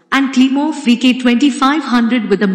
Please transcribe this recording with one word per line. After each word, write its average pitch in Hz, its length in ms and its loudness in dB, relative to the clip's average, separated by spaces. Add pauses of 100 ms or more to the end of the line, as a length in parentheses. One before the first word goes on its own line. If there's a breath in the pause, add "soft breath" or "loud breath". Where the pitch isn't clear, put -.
(100)
and 269 240 0
Klimov 277 520 0
V 233 100 2
K 254 220 0
twenty-five 262 680 0
hundred 233 460 -2
with 202 120 0
a 190 120 0